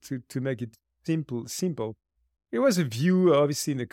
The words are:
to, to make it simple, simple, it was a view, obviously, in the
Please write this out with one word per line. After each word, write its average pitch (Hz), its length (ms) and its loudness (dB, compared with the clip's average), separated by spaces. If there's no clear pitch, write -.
to, - 80 -10
to - 80 -6
make 131 200 -4
it 113 100 -8
simple, 147 420 -4
simple, 123 420 -6
it 226 80 -2
was 247 180 4
a 165 80 2
view, 170 500 4
obviously, 147 400 2
in 127 40 -4
the 120 140 -4